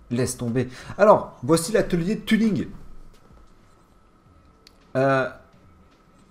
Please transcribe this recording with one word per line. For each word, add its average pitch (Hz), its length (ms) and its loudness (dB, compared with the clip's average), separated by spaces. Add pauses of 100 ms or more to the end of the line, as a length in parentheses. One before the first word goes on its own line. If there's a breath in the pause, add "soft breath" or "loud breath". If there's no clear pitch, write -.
(120)
Laisse 127 260 -2
tomber. 123 320 -2 (280 loud breath)
Alors, 196 460 4
voici 165 280 2
l'atelier 185 440 0
de - 60 -8
tuning. 202 460 0 (2250)
Euh, 135 340 2 (1000)